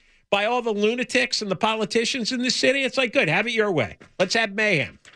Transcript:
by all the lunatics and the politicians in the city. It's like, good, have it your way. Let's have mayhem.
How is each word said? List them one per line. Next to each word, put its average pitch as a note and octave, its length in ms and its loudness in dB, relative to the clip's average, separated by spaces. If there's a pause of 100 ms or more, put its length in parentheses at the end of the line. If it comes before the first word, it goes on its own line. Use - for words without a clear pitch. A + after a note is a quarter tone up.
(280)
by G3+ 180 2
all B3 160 0
the A3+ 120 -2
lunatics A#3+ 680 0
and G#3 60 -6
the F#3 60 0
politicians A3 800 -2
in B3 100 -2
the B3+ 80 0
city. C4 320 2
It's B3+ 160 -2
like, B3+ 140 0
good, A#3 160 2
have F#3+ 180 0
it A#3+ 60 -4
your G#3 180 0
way. B2 280 -2 (200)
Let's F#3 160 0
have A3+ 180 0
mayhem. G3 460 0 (180)